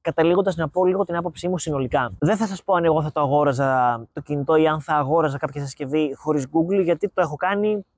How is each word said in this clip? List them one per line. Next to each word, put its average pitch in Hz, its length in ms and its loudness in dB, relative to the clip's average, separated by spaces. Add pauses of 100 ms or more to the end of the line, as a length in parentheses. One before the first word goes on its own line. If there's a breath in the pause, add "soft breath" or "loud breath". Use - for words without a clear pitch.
καταλήγοντας, 170 540 2
να 160 140 -4
πω 185 160 2
λίγο 185 180 2
την 175 120 -4
άποψή 170 320 -6
μου 180 100 -2
συνολικά. 135 640 -2
Δεν 190 180 2
θα 220 80 0
σας 190 180 -8
πω 196 100 0
αν 170 120 2
εγώ 160 160 4
θα 151 100 -4
το - 80 -4
αγόραζα 131 800 2 (120)
το 147 80 -10
κινητό 147 340 0
ή 156 120 6
αν 156 140 0
θα 156 120 -4
αγόραζα 147 440 2
κάποια 143 240 -6
συσκευή 143 540 -4
χωρίς 151 300 -2
Google, 165 380 0
γιατί 170 260 0
το - 120 -4
έχω 147 140 -2
κάνει 202 500 -2 (120)